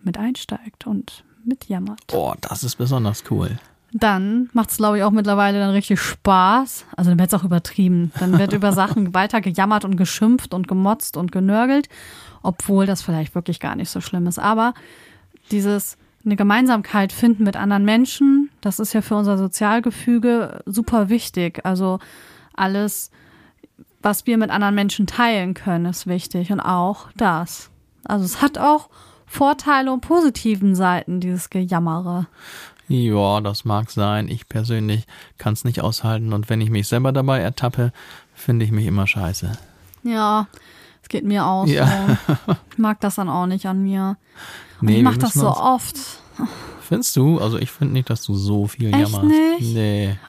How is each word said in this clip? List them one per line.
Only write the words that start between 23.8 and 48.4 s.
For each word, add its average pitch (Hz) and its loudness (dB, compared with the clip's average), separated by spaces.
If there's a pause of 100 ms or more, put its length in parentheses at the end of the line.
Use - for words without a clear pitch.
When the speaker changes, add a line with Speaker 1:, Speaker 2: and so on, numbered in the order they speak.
Speaker 1:
was 208 -2
wir 233 2
mit 220 0
anderen 202 0
Menschen 202 0
teilen 214 0
können, 170 -2
ist 180 -6
wichtig. 175 -4
Und 196 -2
auch 185 -2
das. 170 -2 (340)
Also 202 -2
es - -4
hat 285 0
auch 302 2 (380)
Vorteile 285 0
und 254 -4
positiven 226 2
Seiten, 180 0
dieses 180 -4
Gejammere. 175 -2 (600)
Speaker 2:
Ja, 104 2
das 101 -6
mag 110 -2
sein. 104 -2
Ich 110 -8
persönlich 110 -2 (320)
kann's - -4
nicht 120 -2
aushalten. 113 -2
Und 104 -4
wenn 110 0
ich 110 0
mich 107 -2
selber 131 0
dabei 135 0
ertappe, 120 -2 (420)
finde 117 0
ich 110 0
mich 107 0
immer 98 0
scheiße. 95 -4 (500)
Speaker 1:
Ja, 214 0 (540)
es - -20
geht - -6
mir 202 0
auch 190 2
Speaker 2:
Ja. 143 4 (600)
Speaker 1:
so. 196 0 (160)
Ich - -10
mag 214 0
das 202 -2
dann 190 -4
auch 180 -2
nicht 190 -4
an 190 -2
mir. 196 -2 (640)
Und 117 0
Speaker 2:
Nee, 107 6
Speaker 1:
ich 107 4
Speaker 2:
wir 117 6
Speaker 1:
mach 262 6
das 131 0
Speaker 2:
müssen - 2
Speaker 1:
so 214 2
Speaker 2:
uns - 0
Speaker 1:
oft. - 0 (840)
Speaker 2:
Findest - -2
du? 151 4
Also 110 0
ich - -4
find - -4
nicht, 131 -2
dass 113 -4
du 101 -4
so 101 0